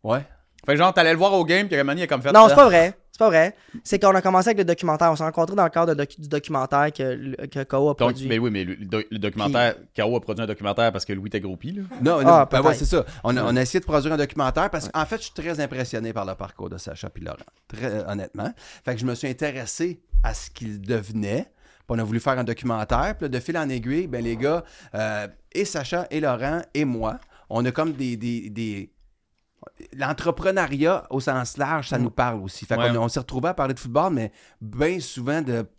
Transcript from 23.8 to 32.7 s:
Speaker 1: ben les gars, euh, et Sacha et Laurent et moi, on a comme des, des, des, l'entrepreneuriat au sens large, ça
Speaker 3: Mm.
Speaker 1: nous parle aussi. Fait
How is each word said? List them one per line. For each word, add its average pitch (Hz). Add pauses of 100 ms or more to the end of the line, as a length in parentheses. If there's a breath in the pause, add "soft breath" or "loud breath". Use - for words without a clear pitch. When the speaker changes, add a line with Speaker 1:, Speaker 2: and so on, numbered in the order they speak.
Speaker 1:
ben 123
les 117
gars, 147 (320 soft breath)
euh, 107 (260)
et 196
Sacha 170
et 156
Laurent 143 (100)
et 147
moi, 113 (320 soft breath)
on 117
a 127
comme 156
des, 127
des, 117
des, 104 (1040)
l'entrepreneuriat 160
au 135
sens 127
large, 143
ça 131
Speaker 3:
Mm. 127
Speaker 1:
nous 117
parle 120
aussi. -
Fait 113